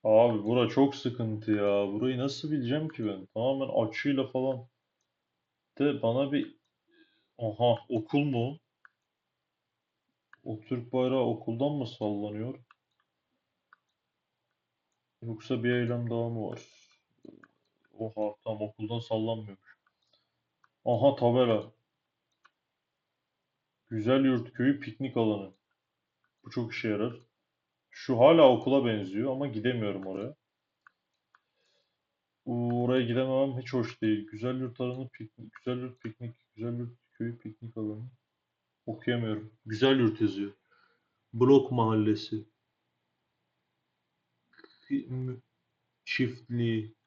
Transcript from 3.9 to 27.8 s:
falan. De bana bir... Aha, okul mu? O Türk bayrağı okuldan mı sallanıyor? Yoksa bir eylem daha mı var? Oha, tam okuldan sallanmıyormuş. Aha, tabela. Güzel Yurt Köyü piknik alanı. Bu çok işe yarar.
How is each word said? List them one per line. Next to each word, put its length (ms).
falan. 420
De 240
bana 300
bir... 240
Aha, 360
okul 360
mu? 340
O 160
Türk 320
bayrağı 280
okuldan 520
mı 140
sallanıyor? 760
Yoksa 420
bir 60
eylem 400
daha 180
mı 220
var? 120
Oha, 360
tam 180
okuldan 360
sallanmıyormuş. 800
Aha, 300
tabela. 580
Güzel 340
Yurt 280
Köyü 280
piknik 360
alanı. 360
Bu 60
çok 220
işe 160
yarar. 400